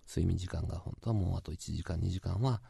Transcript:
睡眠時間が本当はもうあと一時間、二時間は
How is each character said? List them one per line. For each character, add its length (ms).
睡 200
眠 100
時 100
間 200
が 100
本 240
当 80
は 60
も 200
う 20
あ 40
と 100
一 240
時 80
間、 160
二 120
時 80
間 220
は 280